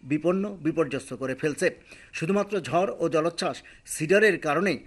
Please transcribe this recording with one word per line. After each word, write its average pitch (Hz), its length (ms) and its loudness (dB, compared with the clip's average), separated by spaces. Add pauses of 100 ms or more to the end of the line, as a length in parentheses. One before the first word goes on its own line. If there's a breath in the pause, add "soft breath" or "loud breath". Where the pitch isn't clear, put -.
বিপন্ন, 180 540 0
বিপর্যস্ত 147 580 -4
করে 127 200 -6
ফেলছে। 156 360 0 (420 loud breath)
শুধুমাত্র 196 480 -2
ঝড় 165 380 0
ও 165 100 0
জলোচ্ছ্বাস 160 540 -2 (240 soft breath)
সিডারের 190 520 4
কারণেই 156 480 0